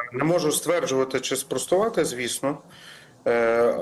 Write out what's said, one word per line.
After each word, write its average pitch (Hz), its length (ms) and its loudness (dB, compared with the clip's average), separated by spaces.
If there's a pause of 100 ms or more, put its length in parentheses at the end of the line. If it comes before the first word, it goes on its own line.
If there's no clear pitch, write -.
(140)
не 131 100 -2
можу 156 280 2
стверджувати 135 680 0
чи 131 160 -4
спростувати, 180 680 0
звісно, 127 520 -4 (720)
е, 117 540 4